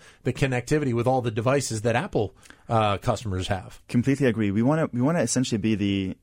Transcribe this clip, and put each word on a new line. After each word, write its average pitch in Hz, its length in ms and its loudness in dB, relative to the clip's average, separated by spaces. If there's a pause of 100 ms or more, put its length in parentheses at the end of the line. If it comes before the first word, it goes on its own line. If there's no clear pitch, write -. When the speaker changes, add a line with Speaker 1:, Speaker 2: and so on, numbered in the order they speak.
(240)
Speaker 1:
the 123 100 0
connectivity 131 600 0
with 117 140 0
all 131 140 2
the 117 100 -4
devices 120 500 0
that 113 140 0
Apple, 120 400 -2 (320)
uh, 104 320 2
customers 95 480 -2
have. - 400 -6
Speaker 2:
Completely 131 400 2
agree. 107 240 2
We 101 100 2
wanna, 147 320 2
we 123 80 -2
wanna 156 200 2
essentially 123 360 0
be 110 160 0
the, 98 500 0